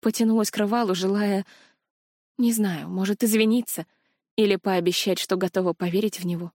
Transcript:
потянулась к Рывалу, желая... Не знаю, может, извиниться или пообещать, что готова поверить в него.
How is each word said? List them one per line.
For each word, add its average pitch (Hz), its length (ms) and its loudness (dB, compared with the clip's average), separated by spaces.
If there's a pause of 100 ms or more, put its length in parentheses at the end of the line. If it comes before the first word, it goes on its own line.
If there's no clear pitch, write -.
потянулась 220 500 0
к - 60 -12
Рывалу, 208 380 0
желая... 196 500 0 (920)
Не 233 140 2
знаю, 185 360 -2
может, 190 360 -2
извиниться 220 600 2 (520)
или 202 180 4
пообещать, 180 640 0
что - 180 -2
готова 185 360 0
поверить 185 480 -2
в 180 60 -6
него. 175 280 -6